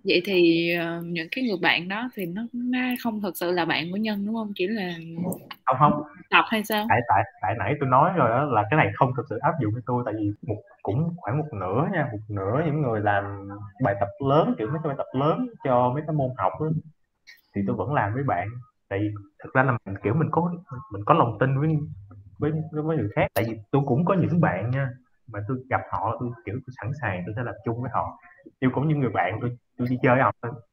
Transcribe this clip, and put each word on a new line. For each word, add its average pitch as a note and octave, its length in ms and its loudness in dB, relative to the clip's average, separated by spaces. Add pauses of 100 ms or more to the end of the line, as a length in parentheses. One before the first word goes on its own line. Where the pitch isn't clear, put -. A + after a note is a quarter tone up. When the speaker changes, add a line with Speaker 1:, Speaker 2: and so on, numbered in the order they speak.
Speaker 1:
Vậy F3+ 220 4
thì, E3+ 500 4
ờ, E3+ 300 -4
những E3+ 260 -6
cái C4 120 -4
người G#3 180 0
bạn E3 260 2
đó A3 280 -6
thì G3 100 -6
nó, F3+ 160 -6 (120)
nó B3 260 -2 (240)
không G#3+ 180 -2
thực F#3+ 160 -4
sự F3+ 140 0
là F3 140 2
bạn D#3 260 0
của G3 60 -4
Nhân, G#3+ 280 -2
đúng A3 100 -4
không? G#3+ 200 -6
Chỉ F#3 120 -2
là G3 260 -2 (720)
Speaker 2:
Không, C3 140 2
không. - 240 4 (260)
Speaker 1:
tập F3 180 6
hay G#3+ 160 -2
sao? G#3+ 260 -2
Speaker 2:
Tại, A2 180 4
tại, G2+ 160 4 (180)
tại F#2+ 180 -2
nãy G2+ 200 0
tôi C3+ 100 0
nói C#3+ 260 6
rồi B2+ 140 4
đó, B2+ 160 2
là A2+ 240 2
cái D#3 80 4
này B2+ 180 4
không B2+ 220 4
thực A#2 120 -4
sự G#2 80 -4
áp D#3+ 240 0
dụng G#2+ 120 0
với B2 120 -6
tôi, B2 200 -2
tại G#2+ 120 -4
vì G#2 140 -2 (160)
một, G2+ 140 -4 (220)
cũng D#3 340 0
khoảng B2+ 200 -4
một D#3 80 -2 (140)
nửa G#2 340 0
nha, C#3+ 180 0
một G#2 60 -8 (120)
nửa G2+ 360 -2
những D3+ 160 0
người A2+ 180 0
làm G2+ 240 2 (600)
bài G2+ 160 2
tập - 100 0 (200)
lớn, F3+ 280 4
kiểu A2 100 -2
mấy D3 160 -2
cái D#3+ 40 -2
bài C#3 100 -2
tập - 220 -4
lớn C#3 280 0 (160)
cho B2 300 4
mấy D#3 140 -4
cái D#3 80 -2
môn C3+ 220 0
học F#2+ 220 0
á, D3+ 80 -2 (880)
thì G2+ 120 0
tôi - 100 0
Speaker 1:
Ừ. F#2 80 -2
Speaker 2:
vẫn C3 80 -2
làm G#2+ 200 2
với C#3 100 -2
bạn. F#2+ 240 0 (420)
Tại G2 100 -2
vì G#2 100 0 (340)
thực - 100 -16
ra C3 100 6
là B2+ 220 2
mình, G2 180 -6
kiểu, G#2 100 2
mình D#3 180 2
có, F3 220 0 (400)
mình G2+ 120 -8
có D3+ 80 6
lòng A#2+ 260 4
tin C3+ 200 2
với, D#3 180 2 (640)
với, D3 120 0 (200)
với, D3+ 120 -4
với D#3+ 140 0
người G2+ 180 0
khác. F3+ 180 2
Tại A#2 140 0
vì A2 100 -6 (140)
tôi C#3+ 140 4
cũng C3+ 200 2
có G3 80 4
những E3 280 4
bạn G2+ 300 2
nha, C3+ 180 0 (380)
mà G#2+ 200 -8
tôi C3 100 -2 (120)
gặp G#2 120 2 (100)
họ, G#2 280 -2
tôi, B2 100 -4 (160)
kiểu, G2 100 -6
tôi B2+ 260 -10
sẵn A2 100 -6 (100)
sàng, F#2 240 -2
tôi G#2+ 120 -6
sẽ B2+ 60 -4
làm A2 120 -6 (100)
chung A#2 160 -2
với B2 120 -6
họ. F2 240 -2 (440)
Tôi C3 120 4
cũng C#3 140 0
như D#3 80 2
người C3 140 0
bạn, F#2+ 320 0
tôi, B2 160 -4 (200)
tôi B2 120 -2
đi B2+ 140 0
chơi B2+ 120 6
với C3 80 4
họ G#2+ 80 4 (100)
thôi. A#2 100 -6 (220)